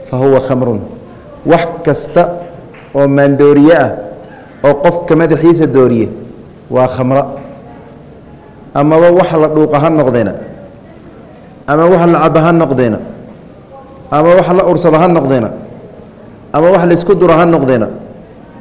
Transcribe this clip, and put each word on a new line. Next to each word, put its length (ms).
فهو 320
خمر. 400
Wax 400
kasta 400
oo 120
maandooriye 680
ah 160
oo 160
qofka 360
madaxiisa 520
dooriye 400
waa 160
khamra. 360
Amaba 380
wax 240
la 160
dhuuqa 320
ha 60
noqdeena, 440
ama 240
wax 160
la 160
caba 160
ha 140
noqdeena, 460
ama 180
wax 160
la 160
ursada 280
ha 80
noqdeena, 420
ama 180
wax 140
la 80
isku 200
dura 220
ha 100
noqdeena, 420